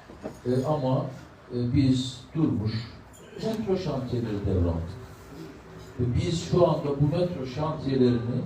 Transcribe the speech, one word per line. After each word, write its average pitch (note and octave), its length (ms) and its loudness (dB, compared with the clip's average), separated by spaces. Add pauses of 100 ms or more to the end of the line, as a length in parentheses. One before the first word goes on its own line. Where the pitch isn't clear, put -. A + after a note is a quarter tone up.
(460)
Ee, B2 40 0 (180)
ama, C3 360 2 (500)
e, - 20 -6 (180)
biz C3 460 4 (140)
durmuş A2 380 2 (640)
metro G#3+ 400 -2
şantiyeleri A#2 720 -2
devraldık. E2+ 500 0 (1040)
Ve A#2+ 40 4 (120)
biz E3+ 340 0
şu F3 180 8
anda C#3+ 200 2 (120)
bu D3 160 4
metro C#3 380 0
şantiyelerini B2 920 2